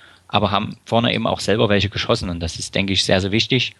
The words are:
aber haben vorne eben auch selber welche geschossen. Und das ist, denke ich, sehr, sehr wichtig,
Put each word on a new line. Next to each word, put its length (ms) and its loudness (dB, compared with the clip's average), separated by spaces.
aber 240 0
haben 320 -2
vorne 300 2
eben 140 -2
auch 120 -2
selber 300 2
welche 200 2
geschossen. 400 -2
Und 120 -6
das 160 -6
ist, 180 -8
denke 160 -2
ich, 140 0
sehr, 160 4
sehr 100 -2
wichtig, 480 0